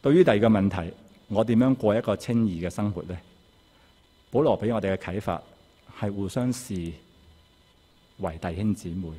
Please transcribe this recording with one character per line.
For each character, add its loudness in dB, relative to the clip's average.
對 4
於 8
第 6
二 4
個 4
問 4
題， -6
我 0
點 2
樣 4
過 2
一 0
個 0
稱 -4
義 -4
嘅 -2
生 -4
活 -6
呢？ -10
保 2
羅 4
畀 0
我 0
哋 0
嘅 -2
啟 -6
發 -4
係 -4
互 -6
相 -2
視 -8
為 -6
弟 -6
兄 0
姊 -12
妹 -6